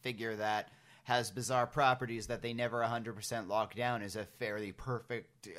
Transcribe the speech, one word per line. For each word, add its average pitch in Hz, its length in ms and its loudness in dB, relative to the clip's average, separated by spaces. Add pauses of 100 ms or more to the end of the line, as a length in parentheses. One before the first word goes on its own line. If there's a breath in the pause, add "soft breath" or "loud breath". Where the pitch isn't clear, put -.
figure 113 360 -2
that 107 340 0 (320 soft breath)
has 120 280 2
bizarre 123 340 2
properties 123 640 2
that 117 160 -4
they 117 100 -2
never 117 300 0
a 113 40 4
hundred 113 280 -2
percent 110 320 -4
lock 104 260 2
down 120 300 0
is 98 120 -6
a 107 100 -4
fairly 104 460 -4
perfect, - 760 -6 (120)